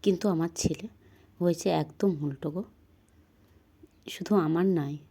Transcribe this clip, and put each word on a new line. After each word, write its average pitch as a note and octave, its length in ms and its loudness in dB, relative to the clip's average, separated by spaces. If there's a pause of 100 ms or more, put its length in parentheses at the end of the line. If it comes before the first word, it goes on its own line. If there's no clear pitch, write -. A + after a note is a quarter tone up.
কিন্তু G3 260 2
আমার E3+ 260 0
ছেলে - 340 -2 (500)
হয়েছে F3 300 0
একদম D#3+ 560 0
উল্টো C#3+ 260 -6
গো, F3+ 140 -8 (1500)
শুধু - 240 -4
আমার E3+ 320 2
নয় D3+ 300 0 (140)